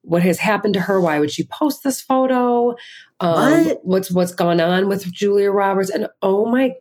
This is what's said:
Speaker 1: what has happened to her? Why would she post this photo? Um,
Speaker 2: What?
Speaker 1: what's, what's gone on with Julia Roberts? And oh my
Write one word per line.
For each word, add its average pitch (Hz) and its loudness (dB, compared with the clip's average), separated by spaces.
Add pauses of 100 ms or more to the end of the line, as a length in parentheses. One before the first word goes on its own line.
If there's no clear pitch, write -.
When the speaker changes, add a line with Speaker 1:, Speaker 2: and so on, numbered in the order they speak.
Speaker 1:
what 170 0
has 175 2
happened 208 0
to 190 0
her? 190 0
Why 160 0
would 147 0
she - -4
post - -4
this 262 -4
photo? 247 0 (460)
Um, 247 2
Speaker 2:
What? - -2
Speaker 1:
what's, 190 -2
what's 180 0
gone 170 2
on 180 2
with 190 -4
Julia 202 0
Roberts? 196 0
And 214 -4 (140)
oh 202 2
my 254 0